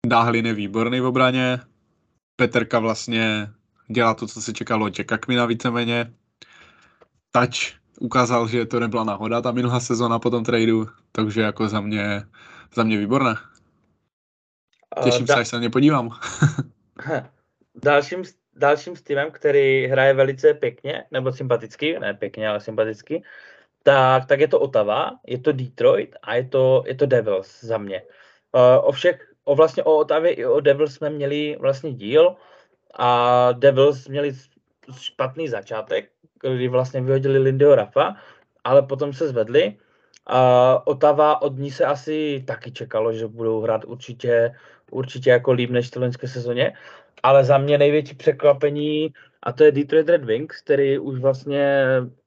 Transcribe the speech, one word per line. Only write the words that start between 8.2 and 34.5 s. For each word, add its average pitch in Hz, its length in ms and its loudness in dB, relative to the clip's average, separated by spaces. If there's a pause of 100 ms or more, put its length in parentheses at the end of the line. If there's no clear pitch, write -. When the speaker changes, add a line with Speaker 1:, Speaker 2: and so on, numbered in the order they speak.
Speaker 1:
že 117 180 -2
to 117 140 -4
nebyla 113 240 -2
náhoda, 110 380 -4
ta 123 100 -4
minulá 120 280 -2
sezóna 117 400 -2
po 120 100 0
tom 117 140 -2
tradu, 113 440 0 (240)
takže, 110 300 -2
jako, 107 280 -2
za 104 120 -4
mě, 104 420 -6 (500)
za 117 100 -2
mě 110 140 0
výborné. 123 380 -2 (1600)
Speaker 2:
A - 80 -4
Speaker 1:
Těším 123 220 0
Speaker 2:
da- 143 80 2
Speaker 1:
se, 131 60 2
až 117 80 -4
se - 80 -10
na 117 60 -6
ně 120 80 -4
podívám. 131 400 2 (840)
<laughs> - 880 -12
Speaker 2:
Dalším 147 420 0
s-, - 100 -20 (200)
dalším 147 400 -2
s - 60 -20
týmem, 143 300 -6
který 135 560 0
hraje 135 260 2
velice 135 400 2
pěkně, 139 580 -8
nebo 131 220 -4
sympaticky, 131 680 -6
ne 101 140 -6
pěkně, 107 360 -8
ale 104 100 -4
sympaticky, 110 640 -12 (600)
tak, 131 420 4
tak 139 140 2
je 147 80 4
to - 120 2
Ottawa, 117 520 -2 (160)
je 123 100 -6
to 151 140 -2
Detroit 127 720 0
a 110 120 -6
je 127 80 -2
to, 131 440 2
je 131 80 -6
to 143 100 2
Devils 107 580 -2
za 113 140 -4
mě. 98 240 -8 (540)
Eh, 127 240 8
o 139 120 2
všech, 175 420 -2 (100)
o 143 120 0
vlastně 160 280 2
o 156 140 4
Ottawě 160 360 0
i 117 120 -6
o 127 140 2
Devils 143 340 0
jsme 147 160 -8
měli 147 500 -6
vlastně 135 340 -4
díl 123 420 2 (580)
a 123 580 2
Devils 135 560 2
měli 139 260 -6
s-, - 160 -20 (500)